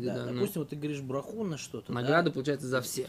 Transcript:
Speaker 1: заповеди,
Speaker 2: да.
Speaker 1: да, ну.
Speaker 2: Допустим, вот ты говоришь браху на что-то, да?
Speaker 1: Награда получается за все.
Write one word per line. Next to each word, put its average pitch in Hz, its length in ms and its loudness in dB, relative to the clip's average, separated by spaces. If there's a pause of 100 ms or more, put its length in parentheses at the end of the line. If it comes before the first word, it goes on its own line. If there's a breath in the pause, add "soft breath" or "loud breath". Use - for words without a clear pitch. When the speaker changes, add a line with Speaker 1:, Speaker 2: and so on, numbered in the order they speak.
Speaker 1:
заповеди, 123 40 -2
Speaker 2:
да. 123 200 -2
Speaker 1:
да, 123 40 -4
ну. 123 100 -2
Speaker 2:
Допустим, 147 220 2
вот 143 80 -6
ты 151 60 -6
говоришь 147 240 -4
браху 139 440 -4
на 160 140 -2
что-то, - 340 -8
да? - 80 0
Speaker 1:
Награда 156 300 6
получается 139 380 0
за 127 120 4
все. - 280 -2